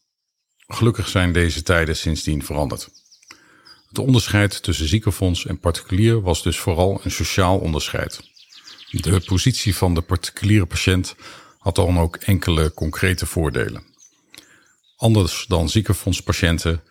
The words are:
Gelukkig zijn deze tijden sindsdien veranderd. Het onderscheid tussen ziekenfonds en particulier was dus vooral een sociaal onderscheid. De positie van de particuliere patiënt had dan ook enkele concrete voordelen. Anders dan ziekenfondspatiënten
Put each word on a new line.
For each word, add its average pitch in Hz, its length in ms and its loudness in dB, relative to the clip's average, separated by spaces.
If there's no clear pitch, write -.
Gelukkig 113 420 0
zijn 90 240 2
deze 82 300 2
tijden 80 340 2
sindsdien 78 480 -2
veranderd. 73 440 -4
Het - 100 -8
onderscheid 104 640 2
tussen 80 260 -2
ziekenfonds 92 580 0
en 87 120 -6
particulier 107 640 2
was 90 220 0
dus 85 160 -2
vooral 92 460 0
een 95 60 -6
sociaal 95 480 0
onderscheid. 80 680 -4
De 87 300 0
positie 95 560 0
van 90 180 2
de 80 60 0
particuliere 98 640 0
patiënt - 500 -2
had - 160 -2
dan 87 240 2
ook 85 180 0
enkele 80 560 0
concrete 85 540 -2
voordelen. 62 580 -4
Anders 107 520 2
dan 85 200 2
ziekenfondspatiënten 85 1200 0